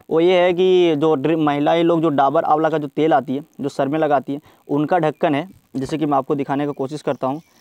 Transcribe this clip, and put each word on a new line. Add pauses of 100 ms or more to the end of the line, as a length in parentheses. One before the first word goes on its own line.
वो
ये
है
कि
जो
ड्रि-,
महिलाएं
लोग
जो
डाबर
आंवला
का
जो
तेल
आती
है, (160)
जो
सर
में
लगाती
है, (280)
उनका
ढक्कन
है। (280)
जैसे
कि
मैं
आपको
दिखाने
का
कोशिश
करता
हूँ, (180)